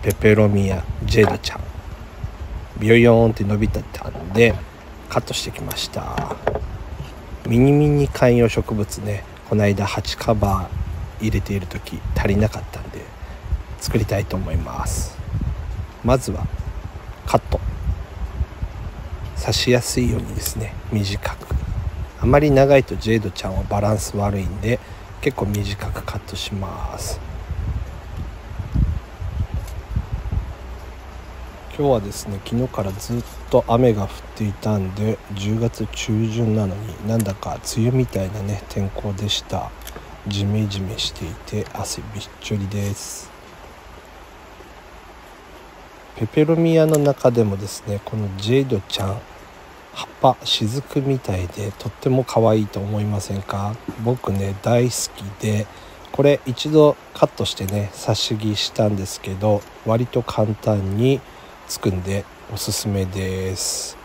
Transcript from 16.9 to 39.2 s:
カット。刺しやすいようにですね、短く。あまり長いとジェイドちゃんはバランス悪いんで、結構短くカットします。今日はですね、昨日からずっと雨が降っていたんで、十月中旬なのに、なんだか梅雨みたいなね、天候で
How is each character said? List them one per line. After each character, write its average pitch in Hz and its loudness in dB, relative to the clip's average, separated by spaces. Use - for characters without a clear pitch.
カ - 2
ッ - 4
ト。 - 0
刺 - 0
し - 2
や 123 6
す - 0
い 120 4
よ 120 2
う - -2
に - -6
で - -2
す - -4
ね、 107 -6
短 98 -2
く。 - -14
あ - 2
ま 131 8
り 147 6
長 139 8
い 131 8
と - -6
ジ 107 -2
ェ 113 6
イ 113 4
ド 101 -4
ち - -8
ゃ 98 -2
ん 95 -2
は 98 0
バ 101 0
ラ 104 2
ン 107 2
ス - -4
悪 101 2
い 95 -2
ん - -4
で、 123 0
結 - 0
構 - 0
短 101 -2
く - -6
カ - -6
ッ - -6
ト - -12
し - -6
ま 92 -6
す。 - -6
今 143 2
日 - 6
は 117 4
で 98 -6
す - -8
ね、 98 -4
昨 123 0
日 - -
か - -4
ら 98 -2
ず 120 -4
っ 120 -4
と 123 6
雨 117 6
が 101 -2
降 - -6
っ - -6
て 113 -2
い 101 0
た 107 0
ん 95 -2
で、 107 -2
十 101 -2
月 113 -2
中 110 0
旬 113 2
な 104 2
の 95 -4
に、 104 -8
な 110 2
ん 113 2
だ 98 -2
か - -8
梅 113 4
雨 127 4
み 127 4
た 98 -2
い 92 -2
な 104 -6
ね、 101 -4
天 98 -2
候 101 -4
で 101 -4